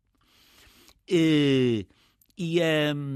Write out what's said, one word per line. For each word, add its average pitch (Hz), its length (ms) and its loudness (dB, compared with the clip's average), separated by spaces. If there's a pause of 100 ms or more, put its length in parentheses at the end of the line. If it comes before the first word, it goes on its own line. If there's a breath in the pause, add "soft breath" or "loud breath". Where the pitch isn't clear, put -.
(1080 soft breath)
eh, 139 760 2 (520 soft breath)
e 170 240 -2
a, 151 340 0 (200)